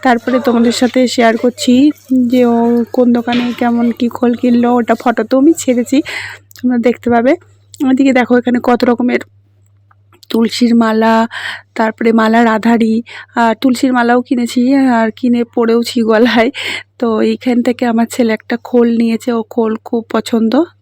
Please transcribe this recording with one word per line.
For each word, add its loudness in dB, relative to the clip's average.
তারপরে 0
তোমাদের 2
সাথে 0
শেয়ার 2
করছি 0
যে 2
ও 0
কোন 4
দোকানে -2
কেমন 0
কি -2
খোল -2
কিনলো। 2
ওটা 0
ফটো 0
তো 0
আমি 4
ছেড়েছি, 0
তোমরা -2
দেখতে -2
পাবে। 2
ওইদিকে 2
দেখো 0
এখানে -2
কত 2
রকমের -2
তুলসীর 0
মালা, 2
তারপরে -2
মালার 2
আধারি, 0
আর 2
তুলসীর 0
মালাও 2
কিনেছি -2
আর 0
কিনে 0
পরেওছি 0
গলায়। 2
তো -2
এইখান -2
থেকে -2
আমার 0
ছেলে 0
একটা -6
খোল 2
নিয়েছে, -2
ও -2
খোল -2
খুব -4
পছন্দ 0